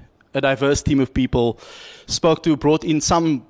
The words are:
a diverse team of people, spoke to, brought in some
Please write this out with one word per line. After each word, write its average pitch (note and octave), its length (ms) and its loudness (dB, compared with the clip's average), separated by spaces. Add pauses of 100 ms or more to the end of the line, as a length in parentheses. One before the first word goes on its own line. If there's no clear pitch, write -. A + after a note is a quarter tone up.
(320)
a C#3 80 -2
diverse C3+ 400 0
team C#3 200 0
of B2+ 120 -2
people, A#2+ 460 -2 (480)
spoke - 380 0
to, D#3 120 2
brought D3+ 280 0
in D#3 160 0
some D#3+ 500 0